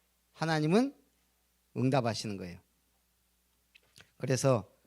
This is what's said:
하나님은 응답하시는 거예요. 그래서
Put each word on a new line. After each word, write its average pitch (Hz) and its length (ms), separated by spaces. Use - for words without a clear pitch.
하나님은 165 600
응답하시는 120 600
거예요. 90 240
그래서 127 520